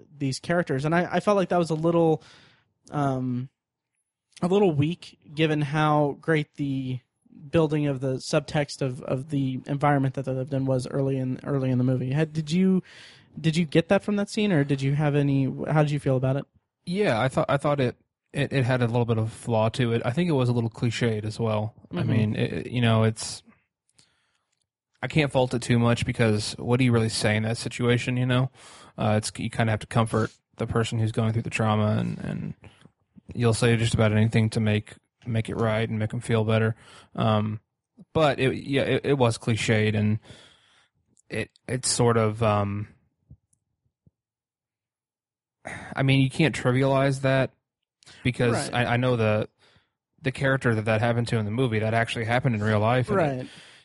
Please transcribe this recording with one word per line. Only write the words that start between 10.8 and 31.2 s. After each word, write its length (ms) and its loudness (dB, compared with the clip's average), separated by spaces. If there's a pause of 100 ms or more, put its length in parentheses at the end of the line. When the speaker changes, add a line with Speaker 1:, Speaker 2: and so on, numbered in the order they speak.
Speaker 1:
early 300 -2
in, 260 -4
early 280 -2
in 80 2
the 60 2
movie. 280 0
Had, 220 0
did 160 -6
you, 320 4 (580)
did 160 0
you 80 2
get 240 0
that 160 2
from 120 -2
that 120 -2
scene, 240 0
or 100 4
did 200 0
you 120 0
have 200 0
any, 300 2 (260)
how 120 4
did 80 0
you 80 -2
feel 200 0
about 180 0
it? 80 -6 (400)
Speaker 2:
Yeah, 360 0
I 80 2
thought, 200 0
I 80 2
thought 240 0
it, 160 0 (360)
it, 200 -2
it 120 2
had 180 2
a 40 4
little 180 0
bit 140 2
of 140 -2
flaw 380 0
to 220 0
it. 120 0
I 80 0
think 160 0
it 60 0
was 140 2
a 40 0
little 180 -2
cliched 540 -2
as 160 -8
well. 340 -2 (180)
I 40 -8
Speaker 1:
Mm-hmm. 140 -2
Speaker 2:
mean, 260 2
it, 160 -2
it, 180 -8
you 100 -2
know, 240 4
it's, 380 -2 (1600)
I 60 -4
can't 240 0
fault 220 2
it 80 -2
too 160 2
much, 280 2
because 520 0
what 200 0
do 60 2
you 80 4
really 160 2
say 280 0
in 80 0
that 120 -2
situation, 600 -2
you 100 0
know? 240 2 (480)
Uh, 180 2
it's, 200 -4
you 140 -6
kinda 220 0
have 80 -2
to 60 -14
comfort 440 0 (260)
the 100 -4
person 320 -2
who's 140 0
going 200 0